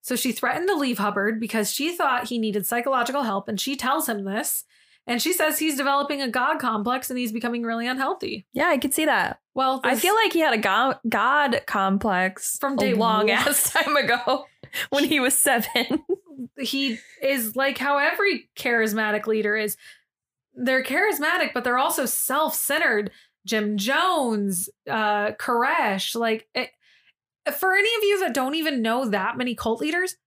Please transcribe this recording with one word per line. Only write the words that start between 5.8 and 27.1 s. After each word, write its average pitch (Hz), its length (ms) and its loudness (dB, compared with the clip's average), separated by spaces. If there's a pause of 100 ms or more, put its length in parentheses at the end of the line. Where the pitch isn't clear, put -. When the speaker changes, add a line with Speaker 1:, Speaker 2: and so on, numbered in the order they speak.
Speaker 1:
a 262 40 -2
God 254 300 0
complex 247 540 -2
and 247 80 -4
he's 240 120 -4
becoming 233 300 -4
really 233 240 -4
unhealthy. 262 680 -4
Speaker 2:
Yeah, 302 160 2
I 294 100 4
could 294 120 0
see 311 140 0
that. 226 340 2 (140)
Speaker 1:
Well, 262 300 0
Speaker 2:
I 240 100 2
Speaker 1:
this 226 80 0
Speaker 2:
feel 370 140 4
like 440 180 2
he 330 60 2
had 311 140 4
a 226 40 2
go-, 220 380 2 (120)
God 240 600 2
complex 190 920 0
Speaker 1:
From 277 140 -2
Speaker 2:
a 269 40 -2
Speaker 1:
day - 180 2
Speaker 2:
long 214 320 4
Speaker 1:
one. - 20 4
Speaker 2:
ass 269 440 2
<laughs> - 0 -
time 320 220 2
ago 262 520 0 (420)
when 285 140 2
he 285 160 2
was 254 180 2
seven. 254 680 2 (540)
Speaker 1:
He 269 400 -2 (240)
is, 254 340 -2
like, 269 220 0
how 285 220 2
every 349 560 0
charismatic 220 720 0
leader 214 280 2
is. 214 220 -2 (800)
They're 262 280 0
charismatic, 330 720 0
but 247 100 -4
they're 247 140 2
also 285 300 0
self-centered. 269 1040 0 (340)
Jim 208 320 0
Jones, 226 920 0 (200)
uh, 208 440 0
Koresh, 240 840 0
like, 226 400 -2
it, 247 160 -4 (880)